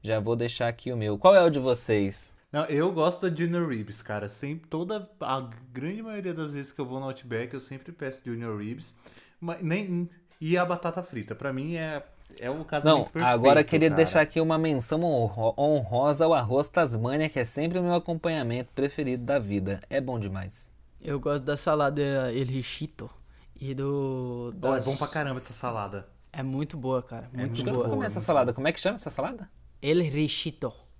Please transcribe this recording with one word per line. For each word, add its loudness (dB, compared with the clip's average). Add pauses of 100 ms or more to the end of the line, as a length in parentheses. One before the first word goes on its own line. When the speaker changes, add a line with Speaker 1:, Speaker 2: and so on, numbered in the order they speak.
Speaker 1:
Já 0
vou 0
deixar -2
aqui -4
o -4
meu. 0
Qual 8
é 10
o 8
de 2
vocês? 0 (160)
Speaker 2:
Não, -2
eu 2
gosto 0
da -2
Junior 0
Ribs, -6
cara. -6
Sempre, -10
toda, -6 (100)
a -4 (240)
grande -8
maioria -8
das -6
vezes -10
que -14
eu -4
vou -8
no -6
Outback, -8
eu -10
sempre -16
peço -10
Junior -6
Ribs. -10 (480)
Mas -6
nem, -2 (320)
e 2
a 4
batata -2
frita, -8
pra -6
mim, -4
é, -6 (360)
é -4
o -6
casamento 4
Speaker 1:
Não, 2
Speaker 2:
perfeito, -4
Speaker 1:
agora 8
eu 4
queria 6
Speaker 2:
cara. 4
Speaker 1:
deixar 6
aqui 2
uma 2
menção 0
honro-, 2
honrosa 2
ao 6
arroz 2
Tasmânia, 0
que -4
é 2
sempre -2
o 0
meu 2
acompanhamento -2
preferido -2
da 2
vida. -2 (100)
É 0
bom -4
demais. -8 (320)
Speaker 3:
Eu -4
gosto 0
da 0
salada 2
El 0
Richito -6 (500)
e -8
do, -4
Speaker 2:
Oh, 0
é 4
Speaker 3:
das -2
Speaker 2:
bom 0
pra -2
caramba -4
essa -16
salada. -6 (240)
Speaker 3:
É -8
muito -4
boa, -2
cara. -14
Speaker 2:
É -8
Speaker 3:
Muito -4
Speaker 2:
muito 0
Speaker 3:
boa. 2
Speaker 1:
Como -
é 0
Speaker 2:
boa, 0
Speaker 1:
essa -4
Speaker 2:
muito -4
Speaker 1:
salada? 4
Speaker 2:
boa. 0
Speaker 1:
Como -2
é 2
que -6
chama 0
essa -10
salada? -6 (320)
Speaker 3:
El 4
Richito. -2 (260)